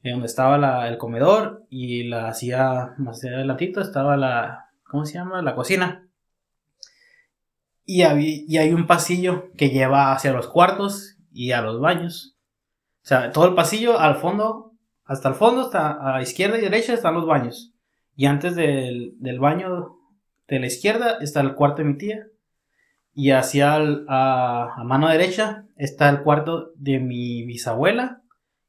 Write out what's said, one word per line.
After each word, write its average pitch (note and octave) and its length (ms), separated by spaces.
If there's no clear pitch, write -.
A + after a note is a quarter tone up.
eh, B2 100
donde B2 140
estaba C3 320
la, B2 300
el A#2 80
comedor, C#3+ 720
y B2 400
la A2+ 200
hacía B2+ 720
más A#2 260
adelantito C3+ 580
estaba C#3+ 340
la, A#2+ 540
¿cómo D3+ 200
se D3+ 100
llama? F3+ 280
La B2+ 120
cocina. F#3 540
Y F3+ 180
habí-, D3+ 460
y D#3+ 100
hay D#3 140
un E3+ 140
pasillo F3+ 680
que C#3 140
lleva C3+ 420
hacia C3+ 200
los A#2+ 160
cuartos F#3+ 680
y B2 200
a A#2+ 80
los A2+ 200
baños. E3+ 560
O - 40
sea, B2+ 260
todo D#3+ 160
el F3+ 60
pasillo A3 440
al D3+ 180
fondo, G#3 560
hasta C3+ 240
el C3 60
fondo, B3 280
hasta D3 540
a C3 60
izquierda G3 360
y A3 40
derecha A3+ 320
están F3+ 200
los E3 120
baños. C3+ 480
Y C3+ 120
antes D3 280
del, C3 640
del B2+ 220
baño F3 560
de C3+ 140
la B2+ 60
izquierda G#3 540
está C#3+ 200
el C3+ 140
cuarto C#3+ 280
de D3 60
mi C#3+ 100
tía. G#3+ 280
Y C#3 180
hacia C#3 440
el, D3 320
a, C3 680
a A#2+ 80
mano C#3 240
derecha F#3 580
está C#3+ 320
el C#3+ 140
cuarto D3+ 540
de C#3 240
mi A#2+ 440
bisabuela C3+ 800